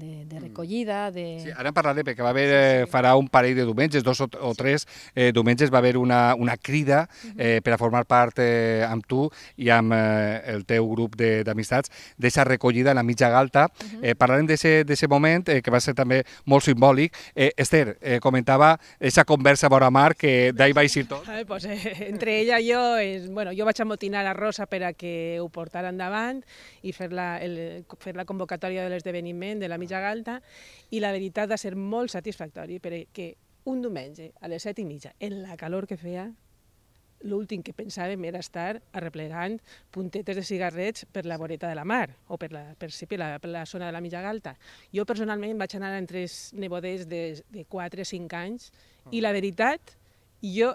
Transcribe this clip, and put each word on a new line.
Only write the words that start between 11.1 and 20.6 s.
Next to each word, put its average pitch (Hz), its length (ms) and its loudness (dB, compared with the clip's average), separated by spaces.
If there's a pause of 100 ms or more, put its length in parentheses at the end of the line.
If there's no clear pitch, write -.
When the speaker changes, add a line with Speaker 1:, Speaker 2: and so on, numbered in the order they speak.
Speaker 2:
de, 110 300 2
d'amistats 113 440 -2 (300)
d'eixa 123 240 2
recollida 127 480 4
en 135 60 4
la 120 80 2
Mitja 120 260 2
Galta. 135 380 4
Speaker 1:
Mhm. 220 360 -14
Speaker 2:
Eh, 117 120 2
parlarem 135 320 4
d'eixe, 156 340 4
d'eixe 147 240 0
moment, 156 420 4
eh, 139 140 4
que - 80 -2
va 123 80 4
ser 135 160 0
també 127 300 2 (220)
molt 139 180 6
simbòlic. 135 500 6 (220)
Eh, 143 200 4
Esther, 139 440 2
eh, 123 180 0
comentava 135 640 6 (180)
eixa 151 260 6
conversa 143 440 4
vora 135 240 8
mar, 143 240 6
que 127 360 4
d'ahí 135 200 6